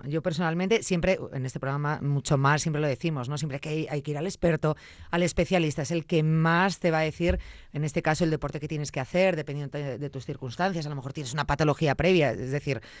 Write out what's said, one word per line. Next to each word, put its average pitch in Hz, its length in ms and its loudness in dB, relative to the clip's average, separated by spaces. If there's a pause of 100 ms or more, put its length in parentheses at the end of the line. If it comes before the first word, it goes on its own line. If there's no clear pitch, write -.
Yo 147 160 -2
personalmente 180 600 0
siempre, 180 360 2 (140)
en 131 140 -4
este 127 140 -6
programa 143 420 -2
mucho 143 340 0
más, 139 240 4
siempre 151 220 -2
lo 151 60 0
decimos, 139 400 -2
¿no? 147 100 -4
Siempre 139 200 -6
que 160 120 -10
hay, 156 180 -4
hay 143 140 -4
que - 80 -6
ir 147 80 -4
al 160 80 -4
experto, 160 500 0 (340)
al 170 120 2
especialista, 170 600 2
es 147 100 -4
el 165 120 0
que 160 180 2
más 165 560 4
te 175 120 2
va 160 80 4
a 156 40 2
decir, 170 360 0 (340)
en 151 120 -2
este 156 180 -2
caso, 156 220 2
el 160 60 4
deporte 147 300 -4
que 151 80 -8
tienes 151 240 -6
que 143 80 -4
hacer, 180 340 2
dependiendo 147 440 -6
de, 139 200 -6
de 143 120 -6
tus 139 160 -10
circunstancias. 151 580 -4
A 147 60 -6
lo 147 60 -6
mejor 135 180 -8
tienes 131 180 -8
una 147 140 -2
patología 147 480 2
previa, 151 380 4
es 123 180 -6
decir, 139 320 -4 (180)